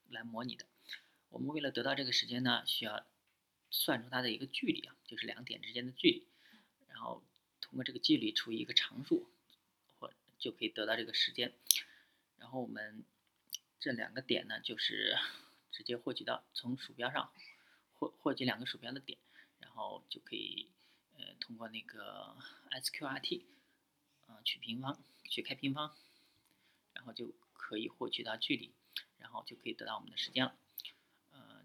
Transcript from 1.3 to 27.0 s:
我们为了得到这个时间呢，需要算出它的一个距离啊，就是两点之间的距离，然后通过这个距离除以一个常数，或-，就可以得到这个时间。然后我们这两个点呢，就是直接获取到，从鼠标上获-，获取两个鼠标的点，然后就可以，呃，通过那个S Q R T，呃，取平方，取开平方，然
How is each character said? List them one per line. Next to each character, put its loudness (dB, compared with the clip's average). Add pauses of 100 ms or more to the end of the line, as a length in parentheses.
我 -8
们 0
为 0
了 2
得 2
到 6
这 0
个 0
时 4
间 0
呢， 6
需 2
要 -4 (640)
算 2
出 -12
它 2
的 2
一 0
个 -4
距 -2
离 4
啊， -12 (100)
就 -12
是 -2
两 -6
点 -8
之 -8
间 -2
的 -6
距 8
离， 4 (640)
然 -16
后 -4 (380)
通 -8
过 -2
这 -2
个 -4
距 10
离 4
除 0
以 0
一 0
个 -2
常 2
数， 4 (680)
或-， -8 (260)
就 -4
可 -6
以 4
得 -2
到 4
这 0
个 -6
时 4
间。 0 (840)
然 -16
后 -4
我 -4
们 -8 (760)
这 0
两 -4
个 -4
点 2
呢， -4
就 -4
是 2 (540)
直 -10
接 0
获 -2
取 -4
到， 0 (100)
从 -2
鼠 -10
标 2
上 0 (600)
获-， -2 (100)
获 4
取 0
两 6
个 -4
鼠 -4
标 -10
的 -6
点， -12 (400)
然 -20
后 -6
就 -8
可 -12
以， -6 (480)
呃， -16
通 -8
过 -8
那 -8
个 -10 (340)
S -2
Q -4
R -2
T， -2 (800)
呃， -20
取 2
平 -4
方， -2 (300)
取 -2
开 -2
平 2
方， -2 (960)
然 -12